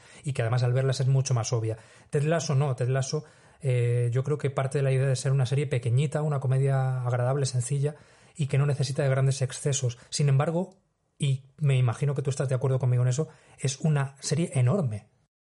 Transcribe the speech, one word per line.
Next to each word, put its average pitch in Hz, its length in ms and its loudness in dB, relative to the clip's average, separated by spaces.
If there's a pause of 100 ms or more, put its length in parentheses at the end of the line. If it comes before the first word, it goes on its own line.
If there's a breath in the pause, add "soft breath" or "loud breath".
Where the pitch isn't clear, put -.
(240 loud breath)
y 139 100 -4
que - 80 -2
además 120 220 0
al 123 100 2
verlas 131 280 0
es 127 60 0
mucho 131 280 2
más 113 180 -2
obvia. 110 240 -2 (320 loud breath)
Ted 147 140 0
Lasso 160 320 0
no, 135 200 0
Ted 123 120 -2
Lasso, 135 380 -2 (360 loud breath)
eh, 120 500 0
yo 127 120 0
creo 147 160 -2
que 139 100 -2
parte 135 300 -2
de 139 40 2
la 135 80 2
idea 135 160 2
de 131 80 2
ser 131 160 -2
una 135 140 2
serie 139 220 0
pequeñita, 135 560 0
una 143 160 -2
comedia 131 640 0
agradable, 123 420 0
sencilla 139 500 -2 (400 loud breath)
y 143 120 -2
que 135 100 0
no 139 80 4
necesita 139 380 0
de 139 60 2
grandes 135 340 2
excesos. 131 560 -2 (100)
Sin 147 200 0
embargo, 160 480 0 (420)
y 135 240 0 (140)
me 139 200 2
imagino 127 380 0
que 143 60 -2
tú 139 80 -4
estás 135 200 -2
de 131 60 0
acuerdo 131 240 0
conmigo 123 240 2
en 127 60 2
eso, 147 180 -2 (320 loud breath)
es 135 220 -4
una 143 380 0
serie 165 340 -2
enorme. 123 560 2 (320)